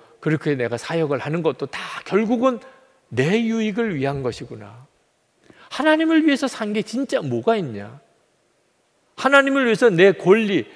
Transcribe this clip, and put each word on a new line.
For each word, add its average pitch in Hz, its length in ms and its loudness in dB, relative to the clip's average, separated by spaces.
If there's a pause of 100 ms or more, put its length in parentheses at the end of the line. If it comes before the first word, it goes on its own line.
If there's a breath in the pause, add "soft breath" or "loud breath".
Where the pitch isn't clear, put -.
(200 loud breath)
그렇게 151 340 -2
내가 120 220 -4
사역을 147 420 -4
하는 156 240 -6
것도 143 240 -2
다 - 140 -14 (240)
결국은 226 560 0 (480 loud breath)
내 160 340 0
유익을 220 540 -2
위한 139 260 -4
것이구나. 117 640 -10 (840 loud breath)
하나님을 311 560 2
위해서 277 200 2
산 214 260 -6
게 214 100 -2
진짜 254 380 -4
뭐가 139 360 0
있냐? 120 440 -8 (1160)
하나님을 277 500 4
위해서 233 240 4
내 185 220 6
권리 196 640 2